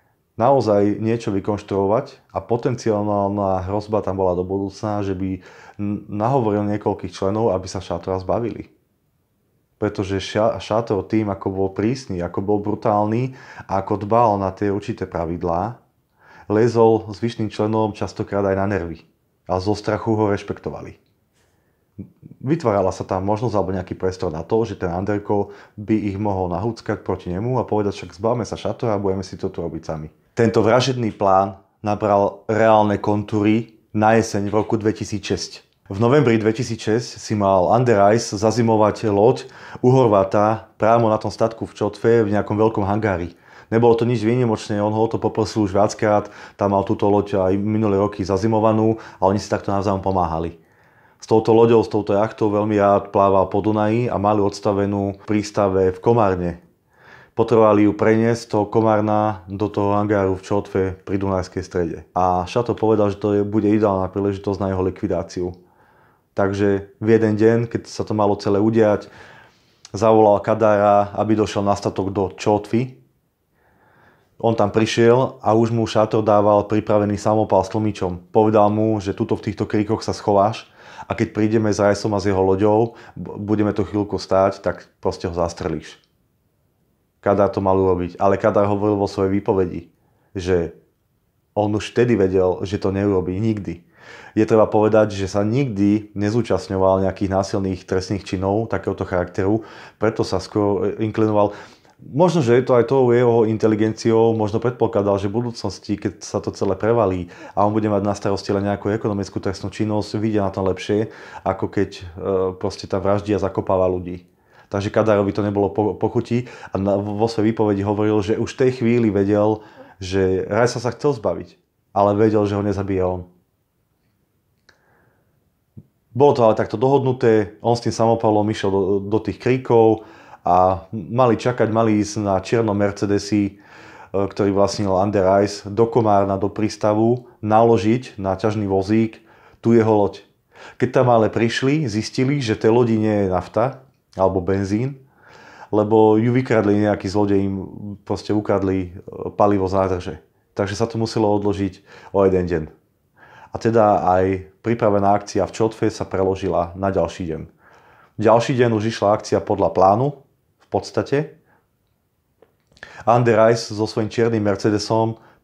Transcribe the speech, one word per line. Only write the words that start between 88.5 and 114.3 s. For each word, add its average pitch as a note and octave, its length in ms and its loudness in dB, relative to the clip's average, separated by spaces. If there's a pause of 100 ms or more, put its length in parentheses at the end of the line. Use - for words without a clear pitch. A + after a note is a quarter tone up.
hovoril G#2 240 0
vo G2+ 120 0
svojej F#2+ 280 -2
výpovedi, F#2+ 560 -2 (400)
že F2 480 -2 (800)
on G#2 160 0
už - 160 -6
vtedy A#2+ 240 2
vedel, F#2 480 2
že F#2+ 160 -4
to G2 160 -2
neurobí F#2+ 400 0
nikdy. G2+ 480 -4 (480)
Je G#2+ 160 2
treba A2 160 6
povedať, G#2+ 480 4
že G2 160 -6
sa G2+ 160 -2
nikdy G#2+ 720 0
nezúčastňoval G2 880 0
nejakých F#2+ 320 -2
násilných F#2+ 480 -4
trestných F#2+ 400 -4
činov G2 480 -4
takéhoto F#2+ 320 -4
charakteru, F#2+ 640 -2 (320)
preto A2+ 240 0
sa G2 160 -4
skôr G2+ 640 -2
inklinoval. G#2+ 480 2 (520)
Možno, D#3+ 400 2
že A#2+ 160 4
je B2+ 80 0
to C3 80 4
aj A#2 160 4
tou B2+ 240 4
jeho A#2 320 4
inteligenciou, A2 880 2
možno G#2+ 240 -2
predpokladal, G#2+ 640 0
že G#2 80 -4
v A2 80 -4
budúcnosti, A2 560 -6
keď G2+ 240 -6
sa - 240 -8
to G#2+ 80 -6
celé G2 240 -4
prevalí G2 560 0 (240)
a G2 80 2
on G#2 80 2
bude G#2+ 160 0
mať G2+ 160 0
na G#2 80 0
starosti G2 400 -4
len G2+ 160 -2
nejakú G2+ 240 -2
ekonomickú G#2 480 -4
trestnú G2 320 -8
činnosť, G#2+ 480 -4
vyjde G#2+ 240 0
na F#2+ 80 -2
tom F#2+ 160 -2
lepšie, G#2 480 -2 (320)
ako F#2+ 240 -4
keď, G2 240 -2
e, - 80 -18 (560)
proste - 320 -8
tam G2 160 -2
vraždí G2+ 240 0
a G2 80 2
zakopáva F#2+ 480 0
ľudí. F2+ 400 -6 (400)